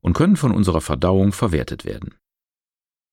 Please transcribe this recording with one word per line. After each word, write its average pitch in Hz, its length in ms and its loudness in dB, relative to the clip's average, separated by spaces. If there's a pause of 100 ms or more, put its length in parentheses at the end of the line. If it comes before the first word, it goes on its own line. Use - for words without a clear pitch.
und 87 120 0
können 180 240 4
von 131 140 0
unserer 92 300 0
Verdauung 92 520 0
verwertet 85 520 -4
werden. - 300 -12 (960)